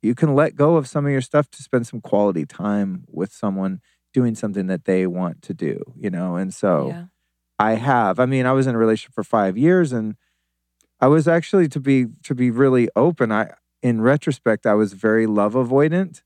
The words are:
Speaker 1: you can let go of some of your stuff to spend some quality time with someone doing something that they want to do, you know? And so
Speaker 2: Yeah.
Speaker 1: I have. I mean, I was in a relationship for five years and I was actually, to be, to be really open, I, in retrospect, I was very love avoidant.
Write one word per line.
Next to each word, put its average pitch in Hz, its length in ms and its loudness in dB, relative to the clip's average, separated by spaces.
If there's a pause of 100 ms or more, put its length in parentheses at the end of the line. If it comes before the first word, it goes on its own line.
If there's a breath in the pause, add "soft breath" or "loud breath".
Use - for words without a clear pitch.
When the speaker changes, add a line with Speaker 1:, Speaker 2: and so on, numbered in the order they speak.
Speaker 1:
you 123 120 0
can 147 200 0
let 147 200 2
go 156 220 2
of 139 100 0
some 143 200 -4
of 143 40 -2
your 135 120 -2
stuff 147 300 -2
to - 100 -20
spend 120 240 -2
some 117 160 -14
quality 101 420 0
time 98 640 -6
with 95 240 -8
someone 95 480 -6 (320)
doing 120 220 0
something 101 320 -6
that 92 180 -4
they 92 220 0
want 90 360 -6
to 95 120 -10
do, - 280 -6 (140)
you - 140 -8
know? 90 260 -6
And 95 180 -6
so 78 340 0
Speaker 2:
Yeah. - 160 -12 (540)
Speaker 1:
I 107 160 2
have. 117 460 0
I 127 60 2
mean, 131 200 0
I 131 60 2
was 135 160 2
in 117 80 -2
a - 20 -2
relationship 110 360 0
for 104 100 -6
five 101 340 0
years 165 340 2
and 110 220 -6 (840)
I 131 80 4
was 151 180 4
actually, 170 420 2
to 139 120 -6
be, 131 260 2 (180)
to 139 100 -6
be 123 180 0
really 127 440 2
open, 123 360 0
I, 107 220 -2 (280)
in 117 180 0
retrospect, 127 680 0
I 107 80 4
was 104 180 2
very 110 340 0
love 104 280 0
avoidant. 147 720 0